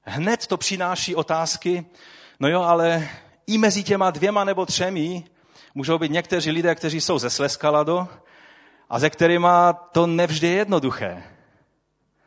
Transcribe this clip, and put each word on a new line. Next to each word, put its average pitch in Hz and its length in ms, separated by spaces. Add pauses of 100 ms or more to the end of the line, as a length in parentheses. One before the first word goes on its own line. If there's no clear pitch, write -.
hned 165 460
to 185 100
přináší 180 580
otázky, 165 720 (540)
"No 139 80
jo, 175 140
ale 165 480 (380)
i 214 100
mezi 208 260
těma 190 280
dvěma 196 320
nebo 190 220
třemi 180 580 (520)
můžou 143 220
být 160 140
někteří 170 400
lidé, 165 240
kteří 156 260
jsou 156 180
ze 117 100
Slezska, 143 400
Lado, 160 380 (840)
a 117 100
se 151 100
kterýma 175 640
to 170 340
nevždy 165 400
je 175 60
jednoduché." 135 680 (1040)